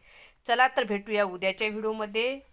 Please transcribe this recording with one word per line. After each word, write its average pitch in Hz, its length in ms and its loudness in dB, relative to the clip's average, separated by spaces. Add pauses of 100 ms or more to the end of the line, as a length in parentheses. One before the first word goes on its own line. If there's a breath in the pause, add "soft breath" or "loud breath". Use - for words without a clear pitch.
(460 soft breath)
चला 247 220 6
तर, 262 160 0
भेटूया 208 400 0
उद्याच्या 190 440 -2
व्हिडिओमध्ये. 220 720 -4 (140)